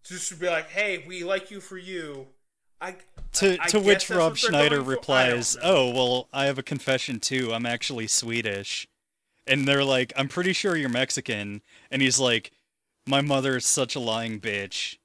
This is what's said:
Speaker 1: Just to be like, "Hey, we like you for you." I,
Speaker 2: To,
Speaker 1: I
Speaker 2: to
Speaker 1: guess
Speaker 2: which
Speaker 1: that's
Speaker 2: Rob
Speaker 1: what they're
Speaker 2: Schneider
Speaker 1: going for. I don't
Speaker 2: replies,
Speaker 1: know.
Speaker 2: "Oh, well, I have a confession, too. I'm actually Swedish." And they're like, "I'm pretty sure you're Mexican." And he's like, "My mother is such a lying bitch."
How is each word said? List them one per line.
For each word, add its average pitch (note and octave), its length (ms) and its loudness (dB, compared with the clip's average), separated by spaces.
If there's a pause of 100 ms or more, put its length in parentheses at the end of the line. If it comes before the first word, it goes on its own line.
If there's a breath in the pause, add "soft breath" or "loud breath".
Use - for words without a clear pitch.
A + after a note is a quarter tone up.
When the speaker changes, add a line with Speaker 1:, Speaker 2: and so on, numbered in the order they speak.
Speaker 1:
Just F3 240 -8
to F#3 80 -8
be E3 100 -4
like, D#3+ 240 0
"Hey, F#3 360 -2
we F3 180 -10
like F#3 260 -2
you G3+ 100 -14
for F#3+ 160 -16
you." D#3+ 520 -12 (520)
I, F3+ 120 -10 (400)
Speaker 2:
To, F#3 280 4
Speaker 1:
I E3 60 0
Speaker 2:
to G#3 120 2
Speaker 1:
guess G3+ 80 2
Speaker 2:
which G3 220 4
Speaker 1:
that's - 20 -10
Speaker 2:
Rob - 80 2 (140)
Speaker 1:
what D3 80 -6
they're A#3 100 2
Speaker 2:
Schneider D3 260 6
Speaker 1:
going C#3 80 0
for. - 0 -
I - 0 -
don't - 20 -4
Speaker 2:
replies, B2+ 680 2
Speaker 1:
know. - 80 -10
Speaker 2:
"Oh, D3+ 280 6
well, B2 400 2
I C#3 140 0
have C#3 120 0
a C3+ 40 -6
confession, C3 580 -2
too. B2+ 320 -2
I'm A2+ 140 -2
actually A#2+ 400 -4
Swedish." A2 840 -2 (580)
And C3+ 200 2
they're C#3 180 4
like, C3 320 2
"I'm C3+ 120 -2
pretty F3+ 240 0
sure F3+ 240 0
you're C#3+ 120 -2
Mexican." A#2 720 -2 (280 soft breath)
And C3+ 100 -2
he's C3 200 4
like, A#2+ 320 0 (540)
"My C3+ 160 4
mother C3+ 340 0
is A#2+ 100 -2
such C3 300 0
a C#3+ 40 -6
lying A2+ 400 -4
bitch." G2+ 640 -6